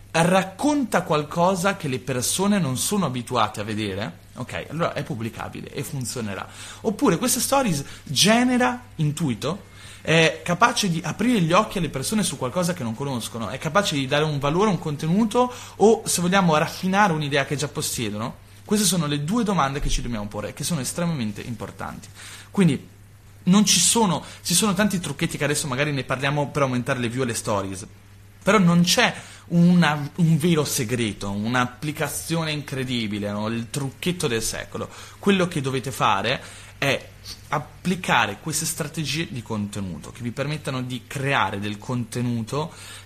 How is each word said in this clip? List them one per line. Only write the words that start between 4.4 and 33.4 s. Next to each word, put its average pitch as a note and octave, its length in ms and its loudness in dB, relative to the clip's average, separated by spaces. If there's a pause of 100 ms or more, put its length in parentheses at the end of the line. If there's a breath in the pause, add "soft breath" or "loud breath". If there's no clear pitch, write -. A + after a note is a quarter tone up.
allora D#3 220 -2
è D3 100 -4
pubblicabile A2 680 -8
e - 120 -6
funzionerà. A2+ 640 -6 (360 loud breath)
Oppure G#3+ 360 2
questa B3 220 0
stories A3+ 440 0 (200 loud breath)
genera A#3+ 760 4 (160)
intuito, D3 680 -2 (360 loud breath)
è D#3+ 440 4
capace G#3+ 440 2
di E3 140 0
aprire A3 380 2
gli E3 120 4
occhi G#3 260 4
alle D#3+ 100 0
persone E3 340 0
su C#3 160 -2
qualcosa E3+ 340 -2
che D3 120 -4
non A2+ 100 -2
conoscono, A#2 540 -6
è A#2+ 100 -8
capace E3 380 0
di C3+ 100 0
dare D3 160 2
un D3+ 160 0
valore, D#3+ 320 2
un E3+ 80 2
contenuto G3+ 720 2 (240 loud breath)
o, A3 300 6
se - 140 0
vogliamo, F3 360 4
raffinare F#3 560 2
un'idea C#3+ 320 0
che C#3+ 120 -4
già C#3+ 100 -2
possiedono? A#2+ 760 -4 (220 loud breath)
Queste G#3 220 2
sono D#3+ 200 2
le D3 180 -2
due A3+ 200 0
domande D3 340 2
che - 120 0
ci - 100 2
dobbiamo A2+ 260 -4
porre, G#2 280 -8
che D3+ 100 -8
sono D#3 160 -2
estremamente B2 640 -4
importanti. G2 680 -10 (420 loud breath)
Quindi E3 380 2 (560)
non G3 220 6
ci - 120 4
sono, F3+ 460 2 (180 loud breath)
ci - 120 -2
sono G#3 180 4
tanti G3 280 2
trucchetti D#3+ 360 -4
che D3 80 -2
adesso C#3+ 220 0
magari C#3+ 260 -2
ne C3+ 100 -2
parliamo C#3 460 -2
per C#3+ 140 0
aumentare B2+ 360 0
le A#2+ 120 0
view B2+ 140 -2
alle A#2 100 -2
stories, G2 520 -4 (560)
però G3+ 140 4
non F3 240 6
c'è F3+ 340 4 (340 loud breath)
una, E3+ 640 4
un E3 240 4
vero D#3 260 4
segreto, A2+ 680 -2
un'applicazione C#3+ 1200 -2
incredibile, B2 800 -4
no? G#2 180 -4